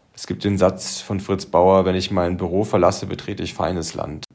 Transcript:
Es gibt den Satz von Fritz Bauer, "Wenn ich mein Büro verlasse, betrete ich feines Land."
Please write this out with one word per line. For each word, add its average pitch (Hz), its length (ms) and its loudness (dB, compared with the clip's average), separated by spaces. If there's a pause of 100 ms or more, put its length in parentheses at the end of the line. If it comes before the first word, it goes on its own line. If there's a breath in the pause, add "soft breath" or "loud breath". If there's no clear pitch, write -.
(160)
Es - 120 -12
gibt - 160 -6
den 101 140 0
Satz - 440 0
von 98 180 -4
Fritz 95 260 -2
Bauer, 92 400 6
"Wenn 92 100 2
ich 92 160 -4
mein 87 260 0
Büro 92 260 -2
verlasse, 98 420 2
betrete - 380 -8
ich 90 100 -8
feines 82 400 -4
Land." - 420 -8